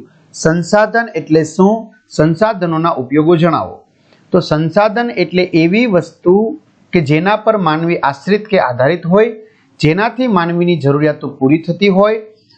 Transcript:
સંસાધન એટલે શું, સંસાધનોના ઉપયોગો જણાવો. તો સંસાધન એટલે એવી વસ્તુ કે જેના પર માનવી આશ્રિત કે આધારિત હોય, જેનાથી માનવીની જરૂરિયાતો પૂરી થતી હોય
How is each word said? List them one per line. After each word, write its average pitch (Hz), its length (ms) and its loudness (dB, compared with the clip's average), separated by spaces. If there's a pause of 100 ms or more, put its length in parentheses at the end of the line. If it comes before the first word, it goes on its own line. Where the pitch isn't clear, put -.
(340)
સંસાધન 208 840 0
એટલે 156 280 0
શું, 202 480 0 (180)
સંસાધનોના 170 800 0
ઉપયોગો 151 460 0
જણાવો. 147 480 -2 (480)
તો 185 80 2
સંસાધન 202 720 0
એટલે 180 340 -2
એવી 180 420 2
વસ્તુ 196 760 0 (340)
કે 180 80 2
જેના 160 340 0
પર 220 220 0
માનવી 165 400 -2
આશ્રિત 190 500 -2
કે 185 120 0
આધારિત 135 460 0
હોય, 208 260 2 (480)
જેનાથી 220 480 0
માનવીની 175 500 0
જરૂરિયાતો 147 500 0
પૂરી 135 300 0
થતી 165 300 -4
હોય 208 320 2 (380)